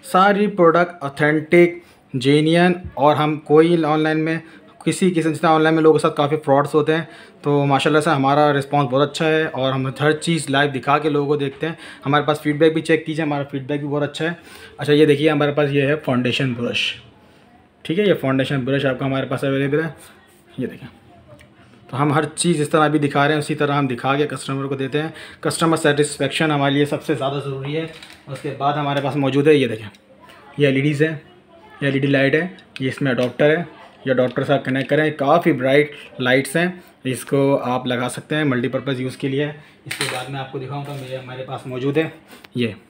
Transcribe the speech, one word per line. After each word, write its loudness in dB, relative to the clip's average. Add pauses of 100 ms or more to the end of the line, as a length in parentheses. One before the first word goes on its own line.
सारी 4
product 2
authentic, 2 (300)
genuine 2 (160)
और 4
हम 0 (100)
कोई 6
online 0
में -2 (440)
किसी 2
किस्म, 0
जितना 0
online 4
में 2
लोगों 8
के 0
साथ 0
काफ़ी 0
frauds 2
होते 2
हैं, -2 (360)
तो 2
माशाल्लाह 2
से 0
हमारा 4
response 0
बहुत 2
अच्छा -4
है 2
और -2
हम -4
हर 0
चीज़ -2
live 2
दिखा 0
के 0
लोगों 0
को 0
देखते -6
हैं। -8 (280)
हमारे 2
पास 0
feedback 2
भी -2
check 0
कीजिए, -4
हमारा -4
feedback -6
भी -8
बहुत -2
अच्छा -6
है। -4 (420)
अच्छा, 0
ये 8
देखिए 4
हमारे 2
पास 0
ये 2
है 0
foundation 0
brush। -4 (920)
ठीक -2
है, 2
ये 6
foundation 0
brush 0
आपका -2
हमारे -2
पास -4
available 0
है, -6 (640)
ये -4
देखें। -14 (1000)
तो -10
हम 0
हर 2
चीज़ -2
इस -4
तरह 4
अभी 2
दिखा 2
रहे 2
हैं, 0
उसी -4
तरह 0
हम 0
दिखा -2
के 0
customer -8
को -4
देते -6
हैं। -6 (300)
Customer 2
satisfaction 0
हमारे 2
लिए 2
सबसे -4
ज़्यादा -4
ज़रूरी -8
है। -6 (400)
उसके -10
बाद -2
हमारे -2
पास -4
मौजूद 2
है, 6
ये 2
देखें, -8 (680)
ये 4
एलईडीज़ 0
हैं, -4 (520)
ये -4
एलईडी -2
लाइट 2
है, -4 (240)
ये -4
इसमें -4
adopter 0
है, 0 (400)
ये 0
adopter 0
से 0
आप 0
connect -4
करें। 2
काफ़ी 2
ब्राइट 2 (300)
lights 0
हैं, -4 (220)
इसको 0
आप -4
लगा -2
सकते -8
हैं -2
multipurpose -4
use -8
के -4
लिए। -4 (340)
इसके -6
बाद -8
मैं -10
आपको -10
दिखाऊँगा, -12
मेरे, -12
हमारे -14
पास -12
मौजूद -2
है -2 (460)
ये। -4 (140)